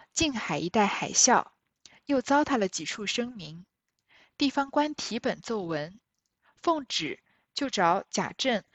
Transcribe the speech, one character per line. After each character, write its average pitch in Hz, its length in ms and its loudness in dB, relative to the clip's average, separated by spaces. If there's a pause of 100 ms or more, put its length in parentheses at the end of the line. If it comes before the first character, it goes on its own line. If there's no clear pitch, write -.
(120)
静 214 220 0
海 175 220 -4
一 160 120 -2
带 208 180 4
海 - 240 -4
啸， - 360 4 (600)
又 269 160 0
糟 285 220 4
蹋 277 140 0
了 196 100 2
几 160 160 -8
处 196 240 -6
声 240 240 -4
明。 170 340 -14 (720)
地 285 120 4
方 277 200 -2
官 294 240 2
提 - 240 -6
本 - 220 -2
奏 220 220 -4
文， 165 360 -6 (640)
奉 311 240 2
旨 139 320 -4 (360)
就 277 140 -2
找 180 400 4
贾 175 240 -4
政 233 300 0 (120)